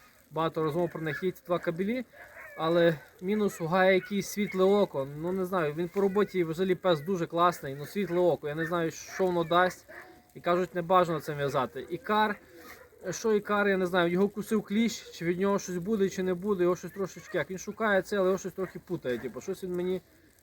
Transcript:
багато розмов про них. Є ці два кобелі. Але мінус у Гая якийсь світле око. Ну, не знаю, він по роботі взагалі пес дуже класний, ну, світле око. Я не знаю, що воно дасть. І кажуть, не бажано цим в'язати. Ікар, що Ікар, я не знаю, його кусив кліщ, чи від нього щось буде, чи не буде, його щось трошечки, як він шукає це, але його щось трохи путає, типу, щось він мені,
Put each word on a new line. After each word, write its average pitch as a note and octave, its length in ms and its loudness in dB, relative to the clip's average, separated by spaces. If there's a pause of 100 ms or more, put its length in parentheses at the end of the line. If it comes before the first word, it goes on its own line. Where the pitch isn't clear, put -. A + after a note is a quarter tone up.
(300)
багато D#3+ 320 -2
розмов D#3+ 280 0
про E3 100 -10
них. D#3 220 -4
Є F#3 80 0
ці - 160 -10
два E3+ 120 0
кобелі. G3 460 -2 (520)
Але E3 420 4 (220)
мінус G#3 400 0
у E3 60 -2
Гая F#3 260 6
якийсь F#3+ 360 0
світле F#3 360 0
око. F#3 520 2
Ну, E3 160 -4
не F#3+ 120 -2
знаю, F3 300 -2
він F3 140 -2
по G3+ 120 -4
роботі G3 440 2
взагалі F3 300 0
пес E3+ 260 2
дуже E3+ 260 -2
класний, E3+ 480 0
ну, C#3+ 120 -10
світле F3 320 -2
око. E3 300 2
Я D3 60 -6
не D#3+ 120 -2
знаю, E3 240 0
що - 360 -4
воно F3 180 2
дасть. F3 420 2 (480)
І C#3 60 -16
кажуть, F3+ 340 0
не F3 80 -2
бажано E3+ 380 4
цим D3+ 160 -8
в'язати. C3 540 -2
Ікар, G#3+ 460 0 (760)
що G#3+ 240 0
Ікар, G3+ 340 0
я G3 80 4
не F#3 100 2
знаю, F3 260 2
його F#3+ 160 4
кусив G#3+ 340 -2
кліщ, - 480 -2
чи - 140 -12
від F3 160 0
нього G3 180 2
щось F3+ 180 -6
буде, G3 320 0
чи F#3 140 -4
не F#3 120 0
буде, F#3 280 0
його F3 140 4
щось E3+ 160 -12
трошечки, F3+ 460 -6
як - 120 -2
він F#3+ 80 -8
шукає G3+ 440 0
це, G3+ 160 -4
але F#3 80 2
його F#3+ 120 2
щось F3 140 -8
трохи - 260 -8
путає, C3 400 -4
типу, A#2 220 -8
щось F#3+ 240 -8
він F3+ 120 -4
мені, F3+ 260 -2 (400)